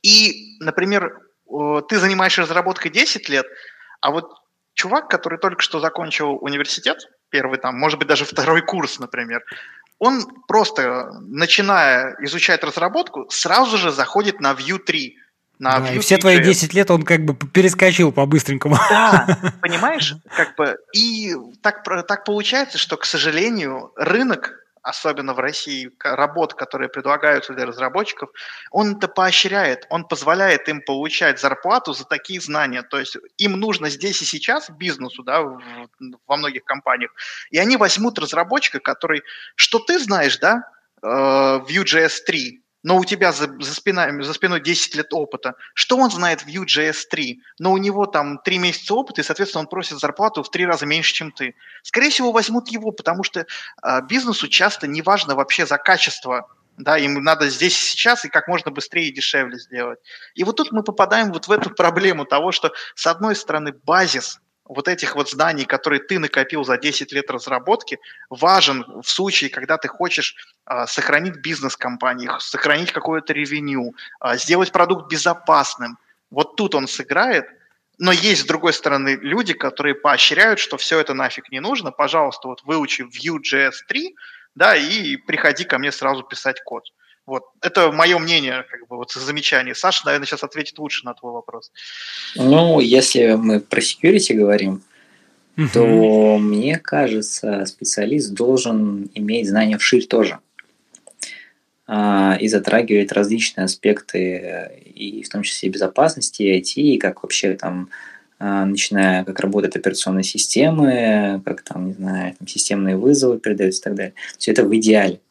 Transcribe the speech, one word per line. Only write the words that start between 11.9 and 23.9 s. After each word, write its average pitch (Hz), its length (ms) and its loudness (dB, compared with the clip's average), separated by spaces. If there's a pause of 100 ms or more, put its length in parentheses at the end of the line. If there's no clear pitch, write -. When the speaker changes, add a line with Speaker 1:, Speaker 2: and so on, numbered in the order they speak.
Speaker 1:
изучать 160 420 0
разработку, 170 680 -4
сразу 220 480 2
же 175 140 2
заходит 180 480 0
на 139 140 2
Vue 143 260 -4
три, 147 380 -6 (420)
на 131 200 2
Speaker 2:
Да, 131 140 -2
и - 40 0
Speaker 1:
Vue - 20 0
Speaker 2:
все 190 180 4
твои 185 200 6
Speaker 1:
три 170 80 4
джей 190 80 6
эс. - 60 2
Speaker 2:
десять 156 140 -2
лет 190 180 2
он 165 120 4
как 160 220 2
бы 147 80 0
п-, 139 140 -8
перескочил 180 680 4
по-быстренькому. 143 680 2
<laughs> - 60 2
Speaker 1:
Да, 208 380 6 (340)
понимаешь, 175 540 -2 (220)
как - 180 0
бы, 143 220 0 (160)
и 220 400 -2 (280)
так 208 220 -2
про-, 180 200 -4
так 202 200 -4
получается, 247 540 -2
что, - 180 -2
к - 100 -8
сожалению, 156 920 -2